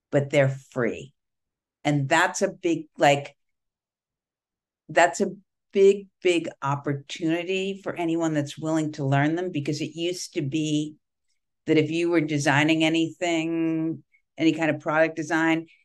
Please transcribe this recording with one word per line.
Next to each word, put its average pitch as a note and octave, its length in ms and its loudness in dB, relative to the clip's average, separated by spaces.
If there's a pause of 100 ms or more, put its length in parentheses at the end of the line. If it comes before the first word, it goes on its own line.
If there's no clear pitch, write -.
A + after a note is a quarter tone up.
(120)
but C#3 180 0
they're C3+ 280 2 (140)
free. A2 420 -4 (720)
And C#3+ 240 0
that's E3 320 2
a G3 80 2
big, E3 380 -4 (100)
like, C#3+ 400 2 (1500)
that's F3 320 2
a F#3+ 100 -2 (400)
big, G3 360 4 (140)
big E3+ 280 2 (120)
opportunity E3 1200 -4
for E3 140 -8
anyone E3 380 -2
that's C#3+ 240 -4
willing D#3 360 -2
to D3 120 -6
learn C#3 300 2
them, F3+ 160 -6
because C#3+ 280 -4
it D3+ 160 -8
used F3 380 -6
to F3 80 -6
be D3+ 540 -4 (720)
that D#3+ 100 4
if D3+ 140 2
you E3+ 180 0
were E3+ 120 2
designing D3+ 640 2
anything, E3 1200 -2 (340)
any D#3+ 140 2
kind D#3 200 0
of C#3+ 100 -4
product D#3+ 340 0
design, D#3+ 520 0 (180)